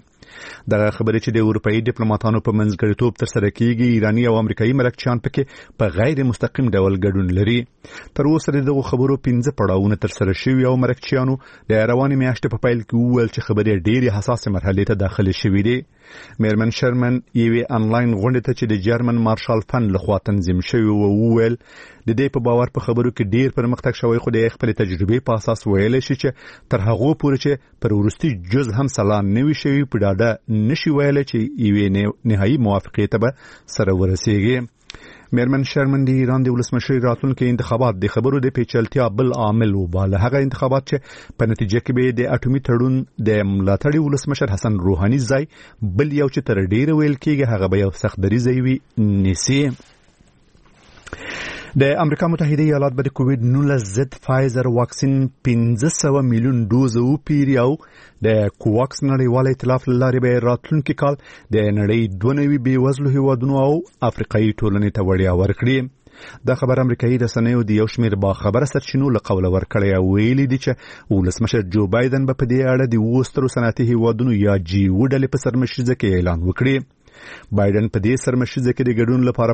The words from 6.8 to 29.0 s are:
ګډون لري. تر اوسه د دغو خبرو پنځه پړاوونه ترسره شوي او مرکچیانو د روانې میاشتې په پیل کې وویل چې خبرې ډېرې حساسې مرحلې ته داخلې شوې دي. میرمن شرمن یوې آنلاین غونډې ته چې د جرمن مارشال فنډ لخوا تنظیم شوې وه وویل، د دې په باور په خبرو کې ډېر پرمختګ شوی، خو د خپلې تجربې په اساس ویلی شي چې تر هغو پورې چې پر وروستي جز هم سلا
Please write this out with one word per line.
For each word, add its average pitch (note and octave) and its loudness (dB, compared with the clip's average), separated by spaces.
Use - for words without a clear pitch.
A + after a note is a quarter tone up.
ګډون F#2+ 0
لري. A#2 2
تر C#3+ 2
اوسه D#3 0
د C#3 0
دغو C#3 0
خبرو C3+ 2
پنځه A#2+ 0
پړاوونه G2 2
ترسره F#2+ -2
شوي C3 2
او - 2
مرکچیانو C3 -2
د - -2
روانې C3+ 2
میاشتې B2+ -2
په - -6
پیل A#2 2
کې - -6
وویل A#2+ 2
چې - -6
خبرې G#2+ 2
ډېرې B2 2
حساسې A2+ -4
مرحلې F#2+ 0
ته G2 0
داخلې F#2+ 0
شوې G2 2
دي. B2+ 0
میرمن A2 2
شرمن B2 0
یوې A#2 2
آنلاین A#2 0
غونډې A#2+ 0
ته B2 -2
چې C3 -2
د G#2 0
جرمن A#2 0
مارشال A2 -2
فنډ A2 0
لخوا G2 -2
تنظیم F2+ 0
شوې A2 2
وه G#2 2
وویل، A#2 2
د A2+ -2
دې C#3 -2
په A#2+ -2
باور A#2+ 0
په A2+ -4
خبرو A#2+ 0
کې G2+ -2
ډېر B2+ 0
پرمختګ B2 -2
شوی، A#2 0
خو A#2 -2
د A2+ 2
خپلې A2+ -2
تجربې F#2+ 0
په A2 -2
اساس - -4
ویلی G#2+ 2
شي C3 -2
چې C#3 0
تر F#2+ -2
هغو A#2 0
پورې C#3 2
چې C#3+ 2
پر G#2+ 0
وروستي G#2+ 0
جز B2+ 0
هم C#3 0
سلا G#2 2